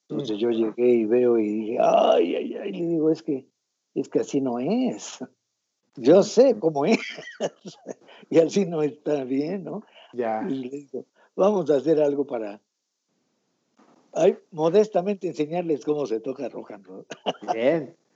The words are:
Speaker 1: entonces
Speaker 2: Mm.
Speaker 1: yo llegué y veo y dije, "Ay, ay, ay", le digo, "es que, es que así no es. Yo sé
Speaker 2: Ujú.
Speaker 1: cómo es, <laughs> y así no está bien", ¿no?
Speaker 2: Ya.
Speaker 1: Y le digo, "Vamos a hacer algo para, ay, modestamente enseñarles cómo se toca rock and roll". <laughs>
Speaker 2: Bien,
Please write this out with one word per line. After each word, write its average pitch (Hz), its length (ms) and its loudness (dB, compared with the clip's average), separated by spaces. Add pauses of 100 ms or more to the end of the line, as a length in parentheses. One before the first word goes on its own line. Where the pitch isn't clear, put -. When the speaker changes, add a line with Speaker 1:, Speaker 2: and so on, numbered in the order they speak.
Speaker 1:
entonces 127 280 -6
Speaker 2:
Mm. - 20 -8
Speaker 1:
yo 120 120 0
llegué 113 380 0
y 117 160 4
veo 120 320 2
y 110 120 2
dije, 110 320 -4
"Ay, - 540 4
ay, - 200 -6
ay", 202 160 -8
le 175 160 -6
digo, 160 240 2
"es 156 100 -2
que, 131 240 -6 (480)
es 135 140 -4
que 139 140 0
así 139 180 -2
no 127 180 -2
es. 214 640 -4 (800)
Yo 147 260 8
sé 247 280 6
Speaker 2:
Ujú. 214 100 -2
Speaker 1:
cómo 156 240 0
es, 226 120 2
<laughs> - 1040 -10 (300)
y 151 100 4
así 170 260 2
no 165 180 -4
está 147 420 -4
bien", 151 400 -4
¿no? 170 180 -10 (300)
Speaker 2:
Ya. 113 360 -4
Speaker 1:
Y 139 60 -4
le 127 140 -8
digo, 139 360 -12 (300)
"Vamos 185 340 2
a 147 60 6
hacer 151 260 2
algo 143 240 0
para, 110 360 -8 (1500)
ay, 185 240 2 (140)
modestamente 185 760 0
enseñarles 160 580 -4
cómo 147 200 -2
se 110 140 -4
toca 127 300 -8
rock - 220 -16
and 101 140 -20
roll". 92 240 -18
<laughs> - 440 -8
Speaker 2:
Bien, 131 420 0 (200)